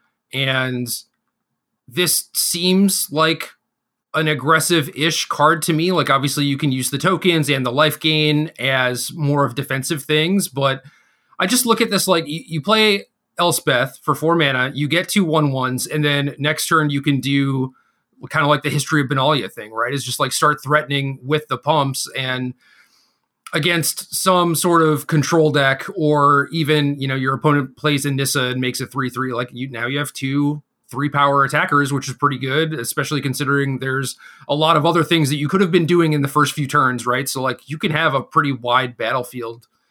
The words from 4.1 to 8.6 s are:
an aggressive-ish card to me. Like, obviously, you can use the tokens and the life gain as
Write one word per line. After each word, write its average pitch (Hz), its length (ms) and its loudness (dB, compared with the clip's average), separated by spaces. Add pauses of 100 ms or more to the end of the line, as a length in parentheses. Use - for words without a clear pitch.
an 156 120 0
aggressive-ish 156 1000 0
card 156 340 2
to 165 120 0
me. 165 180 0
Like, 143 180 0
obviously, 139 360 0
you 135 120 0
can 143 140 0
use 127 180 -2
the 135 80 -6
tokens 170 520 2
and 135 160 0
the 120 60 -2
life 151 280 2
gain 151 600 2
as 127 540 -2